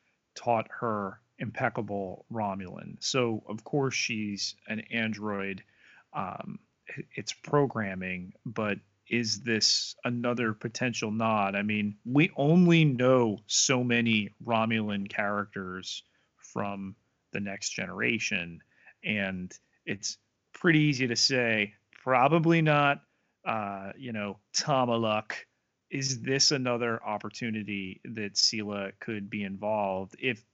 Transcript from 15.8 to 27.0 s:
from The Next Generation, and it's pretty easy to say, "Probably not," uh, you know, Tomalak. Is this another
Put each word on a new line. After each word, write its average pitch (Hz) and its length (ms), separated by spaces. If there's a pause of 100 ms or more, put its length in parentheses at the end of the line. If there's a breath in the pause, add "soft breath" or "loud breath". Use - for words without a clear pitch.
from 101 580 (360)
The 101 80
Next 101 300
Generation, 92 920 (420 soft breath)
and 95 480 (340)
it's - 320 (360)
pretty 165 260
easy 135 280
to 117 80
say, 110 580 (300)
"Probably 156 580
not," 147 400 (440)
uh, 101 520
you 127 140
know, 101 280 (140)
Tomalak. 117 800 (560)
Is 135 320
this 135 300
another 120 500